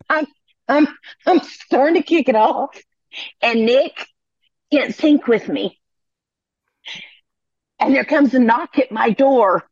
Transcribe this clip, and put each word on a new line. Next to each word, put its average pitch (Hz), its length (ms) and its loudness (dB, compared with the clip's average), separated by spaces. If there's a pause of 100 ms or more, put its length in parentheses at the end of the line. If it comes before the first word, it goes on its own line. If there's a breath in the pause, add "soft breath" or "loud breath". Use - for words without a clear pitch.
I'm, 311 160 -2 (420)
I'm, 294 200 2 (380 loud breath)
I'm 349 160 2
starting 311 600 -2
to - 60 -6
kick 311 220 0
it 226 60 2
off, 220 400 0 (680 loud breath)
and 226 240 0
Nick 269 420 -2 (640)
can't 285 240 -2
sync 294 320 0
with 226 200 0
me. 190 320 -8 (2000 loud breath)
And - 140 0
there 262 120 0
comes 285 280 0
a 262 60 2
knock 247 400 0
at 254 120 -2
my 220 200 -2
door. 233 600 2